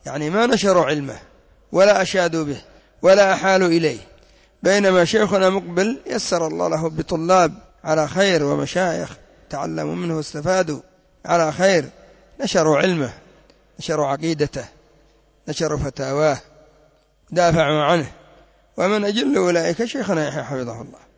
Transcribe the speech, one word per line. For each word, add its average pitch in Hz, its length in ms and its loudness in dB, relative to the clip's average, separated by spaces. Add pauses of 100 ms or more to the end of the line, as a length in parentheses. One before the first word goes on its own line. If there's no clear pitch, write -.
يعني 151 240 -6
ما 214 160 2
نشروا 196 380 2
علمه 135 340 -4 (540)
ولا 196 300 4
أشادوا 170 420 -2
به 143 160 -8 (420)
ولا 190 300 6
أحالوا 190 360 2
إليه، 160 300 0 (640)
بينما 190 420 4
شيخنا 190 460 2
مقبل 190 560 -2
يسر 180 400 -2
الله 170 220 -2
له 160 200 -2
بطلاب 165 680 0 (300)
على 156 240 0
خير 170 360 2
ومشايخ 151 720 -2 (340)
تعلموا 156 440 -6
منه 175 220 -6
واستفادوا 156 640 -4 (440)
على 165 280 0
خير، 170 360 2 (520)
نشروا 156 380 2
علمه، 151 340 0 (680)
نشروا 151 280 -4
عقيدته، 147 580 -4 (840)
نشروا 151 300 -4
فتاواه، 139 600 -2 (920)
دافعوا 160 520 2
عنه، 151 300 0 (640)
ومن 202 280 0
أجل 240 320 0
أولئك 175 480 0
شيخنا 190 440 -4
يحيى 135 140 -8
حفظه 120 380 -10
الله 101 180 -18 (200)